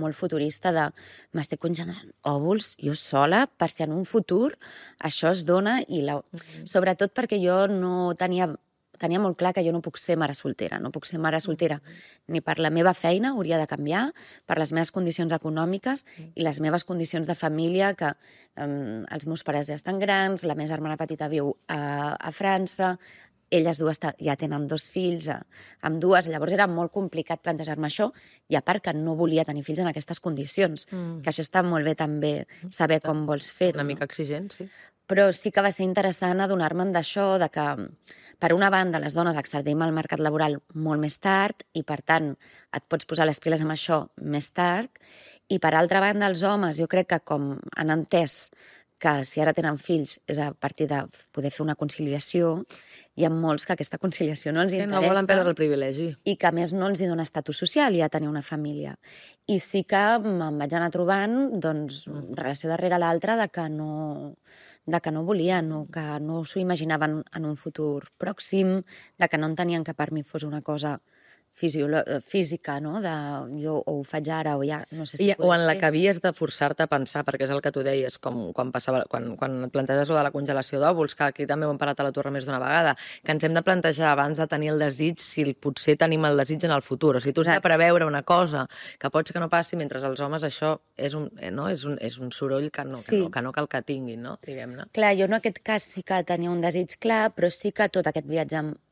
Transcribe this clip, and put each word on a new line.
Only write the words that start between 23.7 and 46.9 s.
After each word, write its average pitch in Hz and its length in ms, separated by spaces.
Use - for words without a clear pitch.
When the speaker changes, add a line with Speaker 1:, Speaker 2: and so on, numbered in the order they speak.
Speaker 1:
dues 156 220
ta-, 151 200
ja 147 180
tenen 147 300
dos 156 220
fills, 175 380
eh, 147 120
amb 156 180
dues, 180 300
llavors 160 240
era 202 140
molt 170 260
complicat 170 480
plantejar-me 151 460
això, 214 260
i 151 80
a 139 60
part 190 220
que 170 100
no 156 220
volia 160 280
tenir 147 220
fills 160 140
en 180 80
aquestes 156 340
condicions, 156 720
Speaker 2:
Mm. 170 320
Speaker 1:
que 151 80
això 160 120
està 185 200
molt 170 200
bé 156 120
també, 151 520
Speaker 2:
Mm. 185 80
Speaker 1:
saber 156 300
com 151 240
vols 147 260
fer-ho, 180 280
Speaker 2:
Una 143 40
Speaker 1:
no? 143 40
Speaker 2:
mica 143 180
exigent, 151 460
sí. 190 180
Speaker 1:
Però 196 280
sí 208 180
que - 100
va 202 80
ser 190 140
interessant 185 560
adonar-me'n 185 540
d'això, 190 440
de 170 120
que, 143 400
per 165 140
una 196 160
banda, 185 320
les 147 120
dones 170 220
accedim 147 460
al 165 100
mercat 156 280
laboral 151 420
molt 156 280
més 151 180
tard 196 360
i, 160 100
per 147 180
tant, 160 360
et 139 140
pots 165 180
posar 165 200
les 151 160
piles 160 200
amb 156 100
això 156 380
més 147 320
tard, 180 360
i, 190 100
per 156 160
altra 175 240
banda, 202 280
els 175 160
homes, 196 340
jo 165 100
crec 185 220